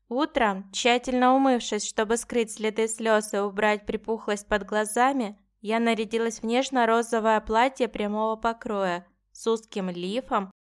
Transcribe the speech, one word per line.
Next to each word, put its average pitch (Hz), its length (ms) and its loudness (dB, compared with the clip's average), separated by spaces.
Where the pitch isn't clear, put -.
Утром, 240 640 0
тщательно 247 640 2
умывшись, 247 500 2
чтобы 220 320 0
скрыть 226 360 -2
следы 220 340 -2
слез 220 480 0
и 208 40 0
убрать 208 480 0
припухлость 214 600 -4
под 208 180 0
глазами, 214 720 0
я 220 180 -2
нарядилась 226 600 0
в - 40 -6
нежно-розовое 233 920 2
платье 233 480 0
прямого 214 480 -2
покроя 208 680 -4
с - 160 -6
узким 220 420 -4
лифом, 190 600 -4